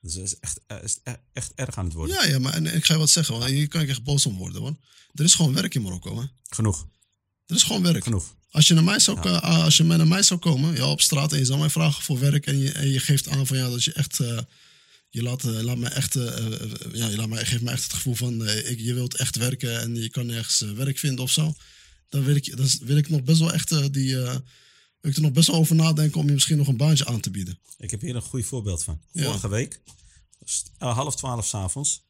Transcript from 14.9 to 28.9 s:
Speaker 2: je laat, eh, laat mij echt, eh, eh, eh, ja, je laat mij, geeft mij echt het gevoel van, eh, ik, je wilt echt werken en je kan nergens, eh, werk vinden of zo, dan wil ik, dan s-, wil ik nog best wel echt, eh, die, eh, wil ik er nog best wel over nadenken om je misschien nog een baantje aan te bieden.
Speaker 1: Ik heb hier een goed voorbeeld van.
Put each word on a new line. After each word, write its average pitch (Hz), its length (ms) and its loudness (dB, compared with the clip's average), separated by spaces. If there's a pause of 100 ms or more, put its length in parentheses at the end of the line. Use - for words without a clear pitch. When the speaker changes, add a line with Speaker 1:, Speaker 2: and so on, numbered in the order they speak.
Speaker 2:
je 117 140 -6
laat, 123 200 -6
eh, 120 80 -2 (100)
laat 120 160 -2
mij 120 140 -4
echt, - 240 -2
eh, 123 220 -4
eh, 110 240 -4
eh, - 320 -10
ja, 113 140 -4
je 104 100 -4
laat 110 120 -4
mij, 110 160 -4
geeft 120 160 0
mij 123 120 -4
echt 131 100 -4
het - 100 -8
gevoel 123 220 -2
van, 117 300 -4
eh, 107 260 -2
ik, 117 80 -6
je 117 140 -4
wilt 123 220 -4
echt - 200 -4
werken 120 440 -2
en 117 160 -6
je 113 140 -6
kan 123 160 -6
nergens, 117 360 -2
eh, 107 100 -6
werk 131 260 -4
vinden 131 260 -4
of 131 80 -2
zo, 156 220 0 (560)
dan 139 140 -2
wil 143 120 4
ik, 139 220 -2
dan 135 100 2
s-, 127 100 2
wil 131 200 0
ik 151 120 2
nog 147 140 0
best 160 160 6
wel 165 140 2
echt, - 180 0
eh, 147 200 0
die, 131 320 -2
eh, 123 120 -4 (640)
wil 147 100 -2
ik - 40 0
er 156 60 0
nog 151 100 4
best 165 160 4
wel - 100 0
over 165 180 4
nadenken 160 440 4
om 147 80 2
je 143 60 4
misschien 147 240 2
nog 143 100 4
een 131 100 2
baantje 147 280 4
aan 120 140 -4
te 98 120 -6
bieden. 92 280 -8 (180)
Speaker 1:
Ik - 140 -10
heb 101 100 -4
hier 131 140 -6
een 120 60 -4
goed 120 240 -6
voorbeeld 101 380 -4
van. 78 180 -8 (100)